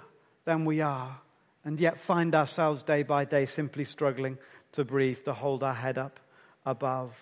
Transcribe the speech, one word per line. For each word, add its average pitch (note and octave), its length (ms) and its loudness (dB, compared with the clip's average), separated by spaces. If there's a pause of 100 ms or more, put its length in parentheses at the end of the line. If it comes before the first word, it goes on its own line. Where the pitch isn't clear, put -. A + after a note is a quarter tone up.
(460)
than D#3+ 180 2
we D#3 180 2
are, C3 380 -4 (460)
and D3+ 140 -4
yet E3 220 2
find E3+ 340 2
ourselves D3+ 480 2
day D3 180 2
by C#3+ 240 2
day C#3 220 2
simply D3 380 -6
struggling C3 520 -2 (360)
to C#3+ 120 -2
breathe, C3 400 0
to C#3+ 80 -2
hold C3 300 -2
our C3 120 0
head B2+ 220 -4
up C3+ 220 -6 (460)
above C3 560 -4